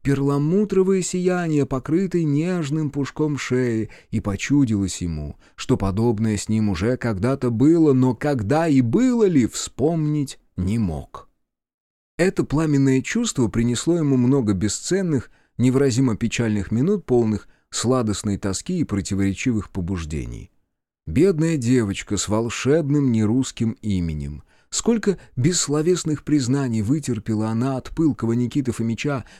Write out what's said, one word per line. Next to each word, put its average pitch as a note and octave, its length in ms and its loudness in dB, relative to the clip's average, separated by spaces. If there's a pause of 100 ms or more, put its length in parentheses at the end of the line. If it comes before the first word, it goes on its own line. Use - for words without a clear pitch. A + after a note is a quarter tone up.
перламутровое F3 960 2
сияние, F3 640 0
покрытое E3+ 600 -2
нежным D#3 680 -2
пушком D3 480 -2
шеи, A#2+ 500 -2 (220)
и A2 100 -2
почудилось G#2 800 0
ему, D2+ 380 -6 (160)
что - 240 0
подобное G#2+ 580 0
с - 140 -6
ним G#2+ 180 2
уже G2+ 300 0
когда-то A#2+ 520 -2
было, D3 440 4
но B2+ 200 4
когда D3 540 0
и C3+ 140 6
было A3+ 420 2
ли, D3+ 220 4
вспомнить D3+ 920 -2 (200)
не F#2+ 200 0
мог. D#2+ 520 -6 (880)
Это F3+ 260 2
пламенное C#3 560 2
чувство F3 480 -2
принесло A#2 480 0
ему C#3+ 220 2
много B2 340 2
бесценных, C#3 800 -2 (260)
невыразимо B2+ 580 2
печальных G#2+ 560 -2
минут, E3 360 0
полных A2 420 0 (220)
сладостной A2 680 -2
тоски G#2+ 440 -4
и C3+ 40 0
противоречивых G2 840 -2
побуждений. D#2 800 -6 (560)
Бедная D#3+ 500 2
девочка A2+ 640 0
с - 100 -4
волшебным C3+ 840 0
нерусским A2 680 0
именем. D#2 640 -4 (320)
Сколько G#3 440 0 (180)
бессловесных D#3 880 0
признаний C3 560 0
вытерпела A2 680 -2
она B2 280 -2
от - 140 -10
пылкого C3 420 0
Никиты B2 400 -2
Фомича, A#2 540 -4 (140)